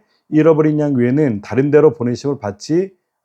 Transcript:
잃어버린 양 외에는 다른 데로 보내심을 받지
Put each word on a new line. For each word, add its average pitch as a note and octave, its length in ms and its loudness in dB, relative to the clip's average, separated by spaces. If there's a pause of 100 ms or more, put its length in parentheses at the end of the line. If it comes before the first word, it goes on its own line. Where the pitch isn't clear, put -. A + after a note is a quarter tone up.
(300)
잃어버린 D#3 500 2
양 D3 160 -2
외에는 B2 460 0
다른 C3+ 300 -2
데로 D3 220 4
보내심을 B2 460 -6
받지 D#3 560 -6 (300)